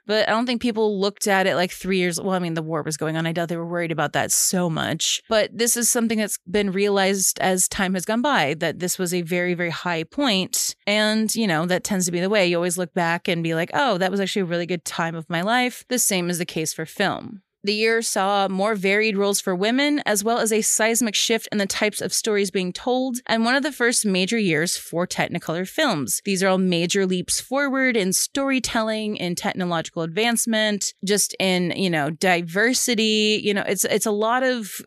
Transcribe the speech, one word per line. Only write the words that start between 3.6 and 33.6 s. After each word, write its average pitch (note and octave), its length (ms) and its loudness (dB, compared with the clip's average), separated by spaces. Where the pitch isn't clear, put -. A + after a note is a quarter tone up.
worried E3+ 260 -2
about D3 220 0
that C3 180 0
so F3+ 380 2
much. D3 580 -2
But A3 300 2
this A#3 180 2
is A#3 140 0
something A3+ 300 0
that's G#3 180 -4
been G3+ 220 0
realized G3 680 2
as F#3 280 2
time F#3+ 280 0
has F3+ 100 -4
gone A3+ 160 0
by, G3+ 380 2
that E3 180 -2
this F3+ 220 -4
was F3 120 -2
a F3+ 120 0
very, F3+ 320 0
very E3+ 160 -2
high E3 320 -4
point. G3+ 720 0
And, G#3+ 480 2
you A3 140 0
know, E3 180 2
that F3+ 180 0
tends F#3 220 0
to F#3 60 -2
be F3 80 0
the F#3 100 0
way. G#3 160 4
You F3 120 2
always F3 200 0
look F3+ 160 -4
back E3+ 340 0
and E3+ 140 0
be E3 140 0
like, E3 180 -2
"Oh, B3+ 240 2
that F#3 140 0
was G3+ 80 0
actually G3 240 0
a - 20 0
really E3+ 220 -2
good F3 180 -4
time E3+ 300 -4
of D#3+ 160 -10
my E3 100 -2
life." B3 480 0
The B3 100 0
same F3+ 300 2
is F3 80 -2
the E3+ 80 -2
case D#3+ 280 -4
for D#3+ 120 -6
film. F#3+ 560 -4
The G3+ 120 -2
year A3+ 280 2
saw G3 460 2
more G3 260 0
varied G3+ 440 2
roles G3+ 240 2
for F#3+ 120 -2
women, C4 520 2
as G#3 180 0
well A#3 160 0
as A3 140 0
a G#3+ 80 2
seismic A3+ 520 0
shift - 380 0
in G#3+ 60 -2
the G3 80 2
types G3+ 340 -2
of - 140 -4
stories G3+ 380 0
being F#3 200 -2
told, B3+ 540 -2
and A3+ 180 0
one A#3 100 2
of C#4 100 2
the D4 100 -2
first A#3+ 320 0
major F#3+ 320 2
years E3+ 400 0
for E3+ 280 -4
Technicolor F3 600 -4
films. F#3 560 0
These F#3+ 180 0
are G3 60 4
all F#3+ 100 4
major F#3 480 2
leaps F#3 360 -2
forward C4 560 0
in F#3+ 160 0
storytelling, A3 1040 -2
in F3 180 -2
technological E3+ 680 -4
advancement, G#3+ 920 0
just G3 340 2
in, F3+ 340 2
you F#3+ 180 0
know, D#3 220 0
diversity. G#3+ 1300 2
You G3+ 100 0
know, G3 140 -2